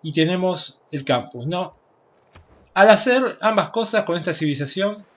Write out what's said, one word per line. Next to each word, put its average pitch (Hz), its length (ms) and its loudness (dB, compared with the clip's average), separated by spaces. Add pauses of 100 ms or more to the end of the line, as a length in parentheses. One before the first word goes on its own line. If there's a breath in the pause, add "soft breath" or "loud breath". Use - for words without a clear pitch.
Y 156 120 -10
tenemos 180 640 -2 (120)
el 139 120 -8
campus, 123 420 -4
¿no? 180 300 -6 (960)
Al 202 160 8
hacer 247 320 4 (200)
ambas 202 300 0
cosas 220 340 -2
con 170 120 -2
esta 165 160 -4
civilización 160 720 -4 (120)